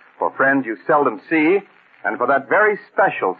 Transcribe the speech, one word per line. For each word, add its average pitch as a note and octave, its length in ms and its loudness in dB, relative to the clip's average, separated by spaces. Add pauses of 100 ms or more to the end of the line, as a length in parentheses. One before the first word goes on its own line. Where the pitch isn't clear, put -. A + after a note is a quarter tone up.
(180)
for F2 120 -2
friends C3+ 340 0
you A2 120 -8 (100)
seldom C3+ 420 0
see, E3 320 2 (420)
and G#2 140 -6
for A#2+ 100 -2
that C3 220 0
very G3+ 300 2 (120)
special - 500 -2